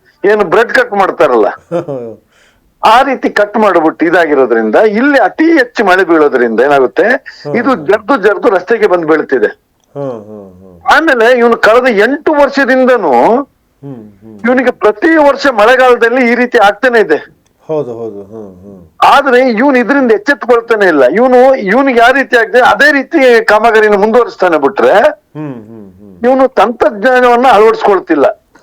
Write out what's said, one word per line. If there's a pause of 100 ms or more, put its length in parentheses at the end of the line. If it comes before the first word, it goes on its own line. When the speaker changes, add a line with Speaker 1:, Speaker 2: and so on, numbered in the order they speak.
(240)
Speaker 1:
ಏನು
ಬ್ರೆಡ್
ಕಟ್
ಮಾಡ್ತಾರಲ್ಲ, (240)
Speaker 2:
<laughs> (640)
Speaker 1:
ಆ
ರೀತಿ
ಕಟ್
ಮಾಡ್ಬಿಟ್ಟು
ಇದಾಗಿರೋದ್ರಿಂದ
ಇಲ್ಲಿ
ಅತಿ
ಹೆಚ್ಚು
ಮಳೆ
ಬೀಳೋದ್ರಿಂದ
ಏನಾಗುತ್ತೆ, (340)
Speaker 2:
ಹ್ಮ್.
Speaker 1:
ಇದು
ಜರ್ದು
ಜರ್ದು
ರಸ್ತೆಗೆ
ಬಂದು
ಬೀಳ್ತಿದೆ. (300)
Speaker 2:
ಹ್ಮ್,
ಹ್ಮ್,
ಹ್ಮ್. (120)
Speaker 1:
ಆಮೇಲೆ
ಇವನು
ಕಳೆದ
ಎಂಟು
ವರ್ಷದಿಂದನೂ (680)
Speaker 2:
ಹ್ಮ್,
ಹ್ಮ್.
Speaker 1:
ಇವನಿಗೆ
ಪ್ರತಿ
ವರ್ಷ
ಮಳೆಗಾಲದಲ್ಲಿ
ಈ
ರೀತಿ
ಆಗ್ತಾನೆ
ಇದೆ. (520)
Speaker 2:
ಹೌದು,
ಹೌದು.
ಹ್ಮ್,
ಹ್ಮ್. (180)
Speaker 1:
ಆದ್ರೆ
ಇವನು
ಇದರಿಂದ
ಎಚ್ಚೆತ್ಕೊಳ್ತಾನೆ
ಇಲ್ಲ.
ಇವನು,
ಇವನಿಗೆ
ಯಾವ
ರೀತಿ
ಆಗ್ತದೆ
ಅದೇ
ರೀತಿ
ಕಾಮಗಾರಿನ
ಮುಂದುವರಿಸ್ತಾನೆ
ಬಿಟ್ರೆ (420)
Speaker 2:
ಹ್ಮ್,
ಹ್ಮ್,
ಹ್ಮ್.
Speaker 1:
ಇವನು
ತಂತ್ರಜ್ಞಾನವನ್ನ
ಅಳವಡಿಸ್ಕೊಳ್ತಿಲ್ಲ. (360)